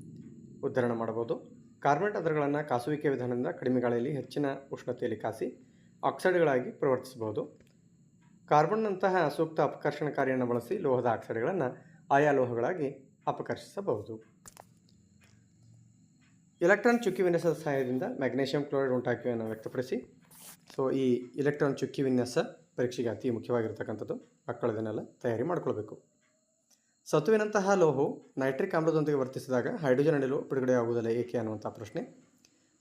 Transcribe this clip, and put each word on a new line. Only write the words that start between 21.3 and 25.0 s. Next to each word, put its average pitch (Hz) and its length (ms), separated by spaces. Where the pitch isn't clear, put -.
ಎಲೆಕ್ಟ್ರಾನ್ 143 400
ಚುಕ್ಕಿ 135 240
ವಿನ್ಯಾಸ 127 360
ಪರೀಕ್ಷೆಗೆ 123 340
ಅತಿ 107 200
ಮುಖ್ಯವಾಗಿರ್ತಕ್ಕಂಥದ್ದು. 110 840
ಮಕ್ಕಳು 120 240
ಇದನ್ನೆಲ್ಲ 110 300